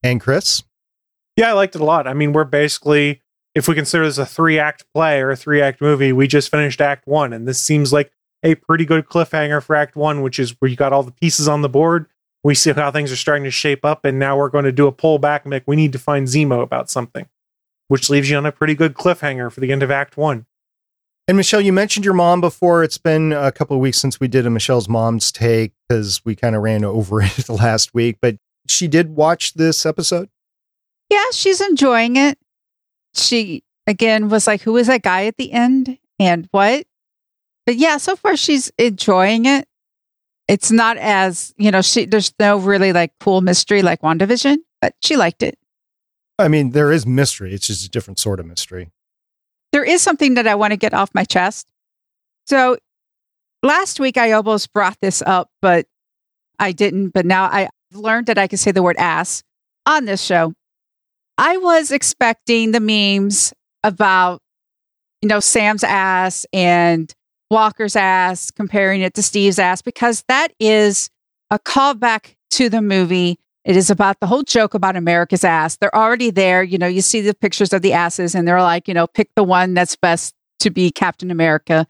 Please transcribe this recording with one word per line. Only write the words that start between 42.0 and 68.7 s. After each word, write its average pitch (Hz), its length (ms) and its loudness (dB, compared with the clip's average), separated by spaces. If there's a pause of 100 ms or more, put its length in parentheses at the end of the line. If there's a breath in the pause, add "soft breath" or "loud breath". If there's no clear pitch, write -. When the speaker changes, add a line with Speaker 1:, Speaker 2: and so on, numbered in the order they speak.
Speaker 3:
there's 196 340 0
no 208 160 4
really, 190 380 2
like, 170 260 0
cool 185 220 2
mystery 185 400 2
like 180 180 0
WandaVision, 196 560 0 (240)
but - 220 -2
she - 160 -2
liked 170 240 0
it. - 160 -6 (800)
Speaker 1:
I 190 100 4
mean, 147 220 2
there 147 200 2
is 156 160 0
mystery. 127 460 -2
It's 98 140 -8
just 95 180 -6
a 98 60 -16
different - 280 -8
sort 98 220 -4
of 85 60 -12
mystery. 87 440 -12 (840)
Speaker 3:
There 285 120 0
is 339 160 2
something 294 340 0
that 240 120 0
I 214 80 2
wanna 208 240 0
get - 160 -2
off 196 200 -2
my 190 100 0
chest. 190 420 -2 (800)
So 254 320 2 (840)
last 330 380 0
week 269 160 -2
I 233 160 2
almost 214 400 0
brought 202 300 -2
this 190 240 -2
up, 185 240 0 (100)
but 175 260 2 (720)
I 196 140 -2
didn't. 190 380 -2
But 180 160 0
now 185 180 2
I 190 240 -2 (240)
learned 220 340 -4
that 202 120 0
I 196 80 2
can 196 120 -6
say 202 140 0
the 185 100 2
word 175 140 2
ass 170 460 -4 (420)
on 294 220 2
this 196 160 -4
show. 165 320 0 (840)
I 320 220 2
was 330 340 2
expecting 233 800 -2
the 233 80 2
memes 202 720 0 (320)
about, 185 560 2 (800)
you 208 60 0
know, 208 120 2
Sam's 214 440 0
ass 185 680 0
and 175 600 2 (380)
Walker's 214 460 0
ass, 185 540 0
comparing 196 520 -2